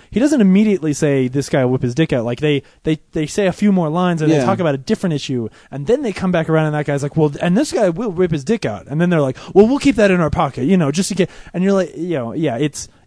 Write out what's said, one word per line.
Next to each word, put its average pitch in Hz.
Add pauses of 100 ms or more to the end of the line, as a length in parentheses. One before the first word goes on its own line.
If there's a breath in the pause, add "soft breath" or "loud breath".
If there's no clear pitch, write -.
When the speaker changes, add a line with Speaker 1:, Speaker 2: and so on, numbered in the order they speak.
(120)
Speaker 1:
he 202
doesn't 285
immediately 190
say, 139
"This 135
guy 139
will 127
whip 131
his 123
dick 160
out." 120
Like, 120
they, 147 (200 soft breath)
they, 156 (120)
they 156
say 202
a 175
few 208
more 170
lines 175
and 156
Speaker 2:
Yeah. 151
Speaker 1:
they 127
talk 196
about 156
a -
different 180
issue, 123 (220 soft breath)
and 135
then 269
they 220
come 185
back 165
around 156
and 151
that 147
guy's 143
like, 147
"Well, 151
and 175
this 294
guy 226
will 190
rip 175
his 143
dick 214
out." 104
And 151
then 175
they're 165
like, 131 (160 loud breath)
"Well, 208
we'll 277
keep 277
that 202
in 180
our 151
pocket, 139
you 190
know, 143
just 180
to 185
get," 175 (240 loud breath)
and 175
you're 196
like, 190
you 170
know, 117
yeah, 135
it's, 143 (200 soft breath)